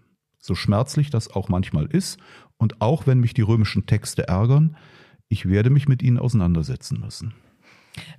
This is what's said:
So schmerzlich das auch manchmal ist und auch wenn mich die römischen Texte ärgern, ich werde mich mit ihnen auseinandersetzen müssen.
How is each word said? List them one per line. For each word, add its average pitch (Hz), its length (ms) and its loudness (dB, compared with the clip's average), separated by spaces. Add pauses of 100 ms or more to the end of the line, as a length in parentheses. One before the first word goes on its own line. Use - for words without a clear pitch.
(380)
So - 180 -6
schmerzlich 117 540 -2
das - 200 -4
auch - 180 -6
manchmal 90 380 -2
ist - 320 -4 (400)
und - 220 -2
auch 120 260 0
wenn 127 140 4
mich 120 140 0
die 117 80 0
römischen 107 440 0
Texte - 400 -2
ärgern, 135 500 2 (520)
ich 101 200 -2
werde 104 220 4
mich 143 180 4
mit 127 140 2
ihnen 120 160 2
auseinandersetzen 87 840 0
müssen. - 340 -12 (840)